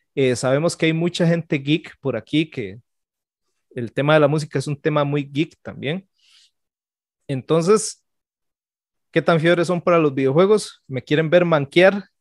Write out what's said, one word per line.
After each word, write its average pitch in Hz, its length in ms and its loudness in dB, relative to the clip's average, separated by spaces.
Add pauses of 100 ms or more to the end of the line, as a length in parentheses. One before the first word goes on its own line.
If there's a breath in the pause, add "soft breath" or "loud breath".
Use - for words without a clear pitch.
(160)
eh, 131 200 2
sabemos 139 400 0
que 165 120 0
hay 160 60 2
mucha 170 340 -2
gente 170 300 0
geek 143 420 -4
por 127 160 -4
aquí, 151 340 -4
que 107 300 -12 (920)
el 117 220 -10
tema 143 200 0
de 156 80 6
la 143 60 4
música 151 320 -4
es - 80 -8
un 147 120 -6
tema 151 240 -2
muy 143 200 -4
geek 143 380 -8
también. 123 480 -10 (1160 soft breath)
Entonces, 160 760 0 (1080)
¿qué 165 100 0
tan 165 180 2
fiebres 170 280 2
son 175 140 -2
para 175 180 2
los 151 140 0
videojuegos? 160 720 0
¿Me 127 160 -8
quieren 156 260 0
ver 175 160 4
manquear 170 600 2 (160)